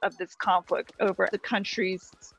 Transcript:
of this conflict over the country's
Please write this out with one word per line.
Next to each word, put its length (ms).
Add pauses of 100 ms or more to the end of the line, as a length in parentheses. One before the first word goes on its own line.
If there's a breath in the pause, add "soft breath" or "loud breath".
of 140
this 180
conflict 640
over 320
the 80
country's 720 (280)